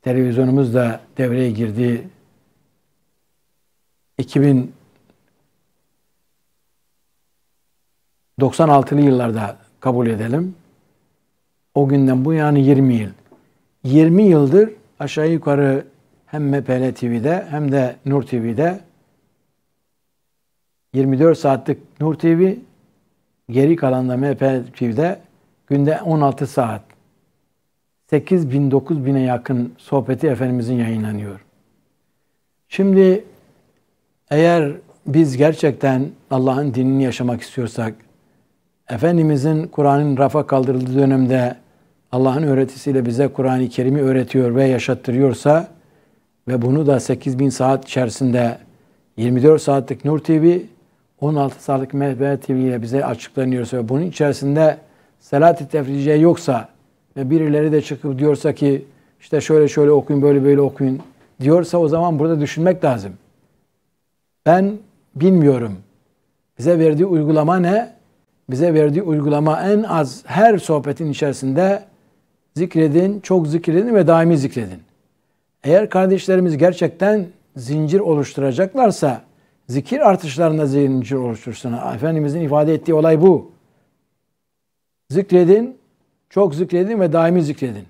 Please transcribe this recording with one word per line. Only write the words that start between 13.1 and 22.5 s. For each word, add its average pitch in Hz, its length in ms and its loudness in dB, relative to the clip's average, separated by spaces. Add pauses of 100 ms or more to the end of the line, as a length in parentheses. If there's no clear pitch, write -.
Yirmi 160 380 4
yıldır 180 480 4 (300)
aşağı 151 280 -4
yukarı 143 580 -2 (400)
hem 151 220 -6
M 139 160 -2
P 127 160 -2
L 127 140 -2
T 123 160 -6
V'de 147 400 -4
hem 147 220 -4
de 127 240 -2 (100)
Nur 139 160 -2
T 120 200 -6
V'de 147 380 -4 (2250)
yirmi 135 240 0
dört 156 200 4
saatlik 135 640 -4
Nur 151 140 -2
T 165 240 0
V, 190 200 0 (920)